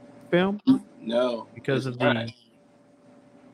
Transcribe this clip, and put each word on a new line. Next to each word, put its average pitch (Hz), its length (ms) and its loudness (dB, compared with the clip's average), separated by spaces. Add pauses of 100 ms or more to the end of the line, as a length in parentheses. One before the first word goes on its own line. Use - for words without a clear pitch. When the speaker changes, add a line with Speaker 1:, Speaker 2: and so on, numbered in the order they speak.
(300)
Speaker 1:
film? 190 300 0 (400)
Speaker 2:
No, 117 540 -2
Speaker 1:
Because 127 320 -4
Speaker 2:
it's 127 100 -8
Speaker 1:
of 123 40 -8
the 127 140 2
Speaker 2:
not. 117 160 -6 (1200)